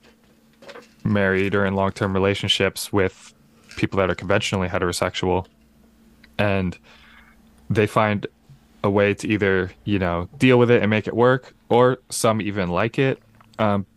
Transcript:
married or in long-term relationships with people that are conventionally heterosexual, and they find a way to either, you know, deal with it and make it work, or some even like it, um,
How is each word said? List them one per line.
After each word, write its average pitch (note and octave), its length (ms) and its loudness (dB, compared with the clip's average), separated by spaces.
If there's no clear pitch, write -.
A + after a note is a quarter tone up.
married G2 520 0
or G2+ 100 0
in G2 100 -2
long-term G2 380 -2
relationships G2 800 -2
with - 420 -2
people G2+ 200 -4
that F#2+ 120 2
are F2 60 -2
conventionally G2 520 -2
heterosexual, F2+ 760 -2
and G2 400 -2
they G#2+ 180 2
find G#2+ 400 0
a G#2 60 0
way G2+ 240 2
to - 140 -6
either, F#2+ 440 0
you G#2 120 -2
know, F2 300 -2
deal B2+ 220 4
with A#2+ 100 4
it A#2+ 120 4
and G2+ 80 0
make G#2+ 180 0
it E2+ 80 -6
work, B2+ 400 0
or B2+ 280 4
some A2 320 0
even G2 280 -4
like G2+ 300 -2
it, C3+ 220 -2
um, G2+ 260 0